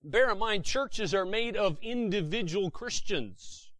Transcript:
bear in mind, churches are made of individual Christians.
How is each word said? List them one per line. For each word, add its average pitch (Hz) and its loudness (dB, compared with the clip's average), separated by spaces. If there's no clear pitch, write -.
bear 233 4
in 202 0
mind, 208 2
churches 233 0
are 190 2
made 226 -2
of 196 2
individual 202 0
Christians. - -2